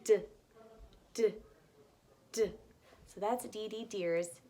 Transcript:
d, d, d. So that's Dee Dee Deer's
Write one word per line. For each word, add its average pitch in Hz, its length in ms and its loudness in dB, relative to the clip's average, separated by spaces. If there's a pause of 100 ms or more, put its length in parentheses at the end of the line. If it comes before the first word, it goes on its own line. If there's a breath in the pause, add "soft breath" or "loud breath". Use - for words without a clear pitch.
d, 202 160 6 (920)
d, 220 200 2 (960)
d. 220 200 0 (560 loud breath)
So - 120 -16
that's 220 260 0
Dee 220 240 -8
Dee 220 160 -6
Deer's 175 420 0 (220)